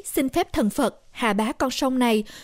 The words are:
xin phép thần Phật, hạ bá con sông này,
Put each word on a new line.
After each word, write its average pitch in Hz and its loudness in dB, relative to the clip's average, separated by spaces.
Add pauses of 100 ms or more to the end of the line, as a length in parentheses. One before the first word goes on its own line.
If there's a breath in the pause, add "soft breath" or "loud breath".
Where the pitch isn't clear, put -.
xin 269 0
phép 339 -2
thần 226 2
Phật, - -2 (100)
hạ 226 0
bá 220 0
con 262 -2
sông 262 0
này, 226 2 (200 loud breath)